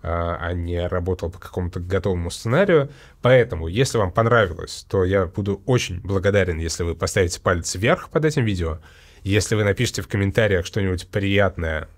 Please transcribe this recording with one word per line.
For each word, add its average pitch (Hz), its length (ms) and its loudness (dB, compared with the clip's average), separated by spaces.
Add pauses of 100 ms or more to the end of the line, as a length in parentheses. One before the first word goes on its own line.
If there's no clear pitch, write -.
а, 85 380 -4
а 87 120 -6
не 87 340 -4
работал 87 420 -4
по - 80 -14
какому-то 90 420 -6
готовому 90 520 -2
сценарию. 151 580 0 (320)
Поэтому, 113 460 4
если 117 320 0
вам 92 120 0
понравилось, 113 800 2
то 98 160 2
я 95 220 2
буду 98 400 -4
очень 120 340 0
благодарен, 95 560 2
если 82 260 -4
вы 82 120 -2
поставите - 440 0
палец 90 360 0
вверх 123 340 0
под 160 160 0
этим 143 180 0
видео, 87 360 -2 (440)
если 101 300 2
вы 107 100 2
напишите 104 380 0
в - 60 -10
комментариях 98 580 2
что-нибудь 95 420 -4
приятное 95 800 0 (100)